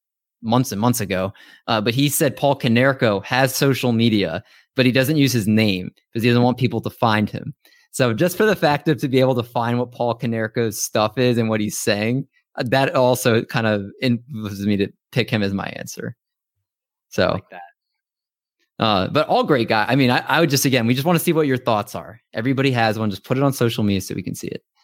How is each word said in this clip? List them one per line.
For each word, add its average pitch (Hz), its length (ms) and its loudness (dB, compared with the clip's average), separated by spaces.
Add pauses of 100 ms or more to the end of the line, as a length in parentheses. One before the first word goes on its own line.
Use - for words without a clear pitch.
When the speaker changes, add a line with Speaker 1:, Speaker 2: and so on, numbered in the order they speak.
(420)
Speaker 1:
months 117 300 2
and 98 80 -4
months 120 220 0
ago. 95 320 -4 (340)
Uh, 110 140 0
but 110 120 0
he 139 140 0
said 139 300 -2
Paul 139 200 0
Konerko 120 680 2
has 127 280 0
social 135 380 0
media, 107 520 0 (340)
but 131 80 2
he 127 80 4
doesn't 135 240 2
use 139 160 2
his 107 140 0
name 107 420 0 (240)
'cause 117 100 -6
he 123 60 2
doesn't 120 140 4
want 123 140 2
people 117 240 -2
to 104 80 -8
find 107 400 0
him. - 240 -10 (380)
So 123 220 0
just 131 240 -2
for 214 80 2
the 214 100 2
fact 147 320 0
of 151 120 2
to 147 100 -4
be 127 100 2
able 131 160 4
to 120 80 0
find 120 360 -2
what 123 120 -4
Paul 120 260 -4
Konerko's 113 600 -4
stuff - 380 -2
is 123 220 2
and 113 100 0
what 110 100 0
he's 104 180 -4
saying, 113 500 -2 (280)
uh, - 120 -4
that 135 280 2
also 123 480 4
kind 117 240 -2
of 104 160 0 (180)
influences 110 680 -4
me 104 100 2
to 98 100 0 (240)
pick 113 180 -2
him 110 120 -2
as 98 120 -2
my 98 220 -4
answer. - 400 -12 (960)
So, - 160 0
Speaker 2:
I 85 80 2
like - 160 -8
that. 90 120 -20 (1160)
Speaker 1:
uh, 98 280 2
but 147 200 0
all 240 160 2
great 139 240 2
guy. 110 220 2
I 123 60 2
mean, 135 160 4
I, 135 160 2
I 139 120 2
would 165 120 2
just, 135 140 2
again, 131 200 2
we 120 80 2
just 135 140 -2
wanna 175 120 2
see 170 140 0
what 156 140 0
your 131 100 0
thoughts 110 380 -2
are. 87 240 -14 (140)
Everybody 135 380 0
has 113 280 2
one. 110 100 -2
Just 95 140 -8
put 127 140 -2
it 139 60 0
on 139 100 2
social 117 300 0
media 101 180 0
so - 120 -12
we 101 80 -6
can - 140 -10
see - 140 -12
it. - 140 -12 (200)